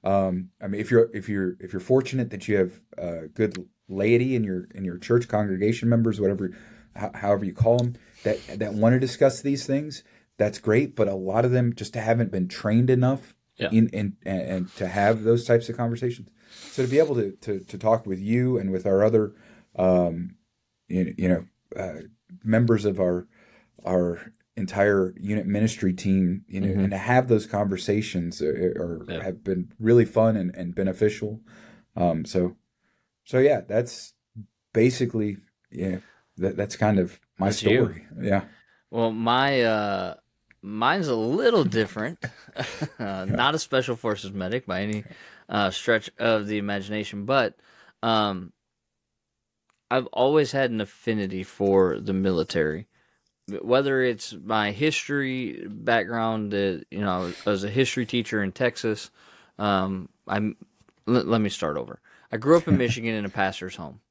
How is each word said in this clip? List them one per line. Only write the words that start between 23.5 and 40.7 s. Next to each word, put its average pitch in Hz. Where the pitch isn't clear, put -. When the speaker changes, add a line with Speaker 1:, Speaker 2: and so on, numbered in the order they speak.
Speaker 1:
our 87
entire 98
unit 101
ministry 104
team, 95
you 95
know, 98
Speaker 2:
Mm-hmm. 98
Speaker 1:
and 98
to 98
have 123
those 110
conversations 98
are, 76
are, 85
Speaker 2:
Yeah. 85
Speaker 1:
have 95
been 90
really 113
fun 110
and, 90
and 87
beneficial. 104
Um, 82
so, 90
so -
yeah, 131
that's -
basically, 113
yeah, 92
that, 90
that's 104
kind 107
of 90
my 95
Speaker 2:
That's 104
you. 104
Speaker 1:
story. -
Yeah. 98
Speaker 2:
Well, 113
my, 123
uh, 101
mine's 131